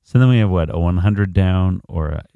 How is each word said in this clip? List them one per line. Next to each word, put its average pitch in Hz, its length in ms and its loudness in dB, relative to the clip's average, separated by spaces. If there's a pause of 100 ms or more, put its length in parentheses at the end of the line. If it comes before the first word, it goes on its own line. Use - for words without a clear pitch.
So - 160 -2
then 127 120 4
we 123 80 2
have 107 100 2
what, 87 260 -2
a 85 40 -4
one 87 180 0
hundred 98 380 0
down 92 520 0
or 80 220 -6
a 76 160 -8 (120)